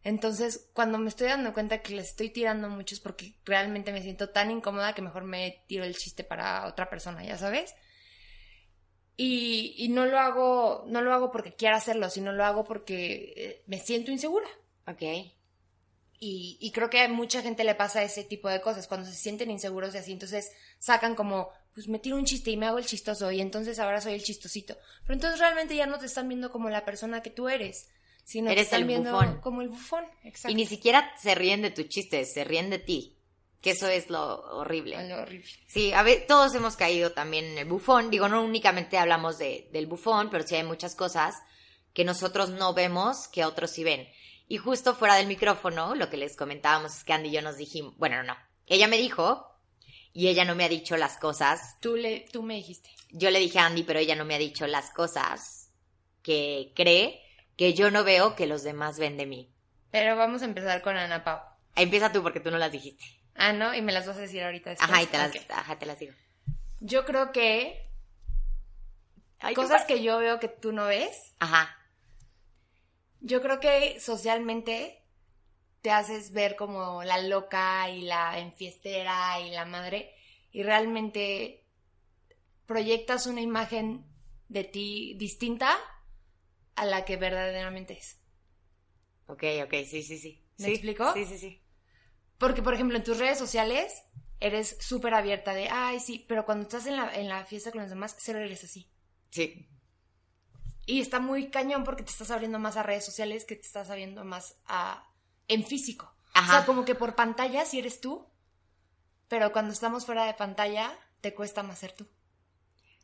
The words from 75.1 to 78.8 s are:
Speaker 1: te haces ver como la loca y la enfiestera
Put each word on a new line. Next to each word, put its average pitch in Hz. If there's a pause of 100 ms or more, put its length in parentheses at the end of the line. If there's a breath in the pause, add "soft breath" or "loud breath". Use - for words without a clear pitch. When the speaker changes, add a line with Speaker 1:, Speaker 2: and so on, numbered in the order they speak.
Speaker 1:
te 214
haces 208
ver 202
como 185
la 185
loca 190
y 180
la 170
enfiestera 185